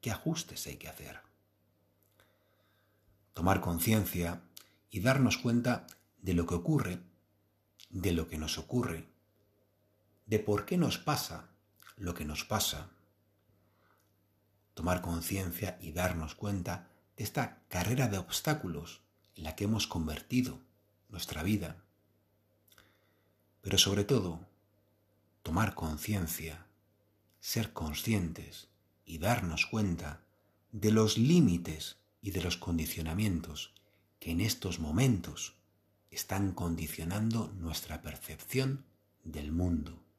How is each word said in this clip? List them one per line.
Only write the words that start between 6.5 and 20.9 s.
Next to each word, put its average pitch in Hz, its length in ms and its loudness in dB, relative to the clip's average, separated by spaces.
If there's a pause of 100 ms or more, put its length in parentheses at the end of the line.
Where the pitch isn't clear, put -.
ocurre, 90 480 0 (880)
de 95 220 0
lo 82 160 2
que 78 100 -8
nos 78 180 -4
ocurre, 82 520 -2 (1160)
de 107 120 4
por 104 260 2
qué 180 140 0
nos 147 200 4
pasa - 520 -4 (460)
lo 87 180 -4
que - 100 -6
nos 76 200 -4
pasa. - 460 -2 (1800)
Tomar 87 280 0
conciencia 87 760 -4
y 82 120 -10
darnos 82 420 -2
cuenta 92 540 -4 (280)
de 107 80 -6
esta - 440 -4
carrera 113 400 2
de 98 100 0
obstáculos - 840 -4 (320)
en 85 100 -12
la 80 120 -8
que 104 80 -2
hemos 104 220 2
convertido 82 760 -2 (500)